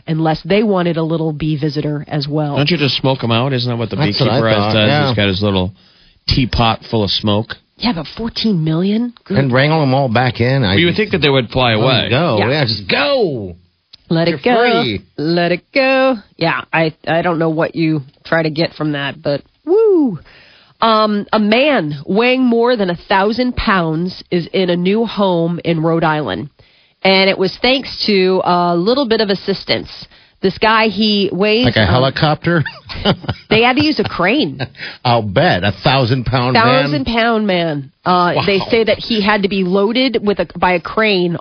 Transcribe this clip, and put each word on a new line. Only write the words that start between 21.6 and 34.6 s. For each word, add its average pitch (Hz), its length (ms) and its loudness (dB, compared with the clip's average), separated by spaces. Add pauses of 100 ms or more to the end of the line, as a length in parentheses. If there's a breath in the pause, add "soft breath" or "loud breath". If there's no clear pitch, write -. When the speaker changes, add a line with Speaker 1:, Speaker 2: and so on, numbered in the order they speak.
Speaker 1:
weighing 247 400 0
more 240 320 2
than 196 140 0
a 170 60 -2
thousand 226 600 0
pounds 175 640 -2 (100)
is 175 200 -2
in 185 160 0
a 175 80 2
new 196 300 0
home 175 580 0
in 165 160 0
Rhode 165 240 0
Island. 143 460 -2 (540 soft breath)
And 190 260 4
it - 80 0
was 185 240 -2
thanks 262 440 -2
to 190 380 2
a 175 320 2
little 240 320 0
bit 220 120 2
of 208 100 0
assistance. - 760 -6 (340 soft breath)
This 190 180 -2
guy, 220 300 2
he 202 440 0
weighs, 214 340 0
Speaker 3:
Like - 100 0
a 110 60 2
Speaker 1:
um, 95 60 2
Speaker 3:
helicopter? 147 760 0 (400)
<laughs> - 440 -4
Speaker 1:
they 220 140 4
had 247 140 2
to 302 80 2
use 302 160 0
a 202 80 0
crane. 180 500 -2 (460 loud breath)